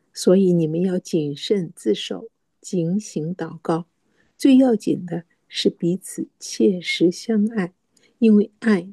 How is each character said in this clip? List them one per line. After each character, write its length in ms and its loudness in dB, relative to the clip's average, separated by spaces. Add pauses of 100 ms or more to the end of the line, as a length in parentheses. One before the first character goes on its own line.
(140)
所 200 4
以 200 4
你 120 2
们 140 -2
要 180 0
谨 380 -4
慎 400 -4
自 180 -2
守， 360 -10 (320)
警 360 -2
醒 380 -6
祷 220 -10
告。 260 -4 (540)
最 180 6
要 180 4
紧 300 -4
的 200 -8 (220)
是 220 -4
彼 260 -2
此 340 -10 (100)
切 420 -2
实 300 0
相 380 -2
爱， 260 -6 (440)
因 160 6
为 160 4 (100)
爱 320 0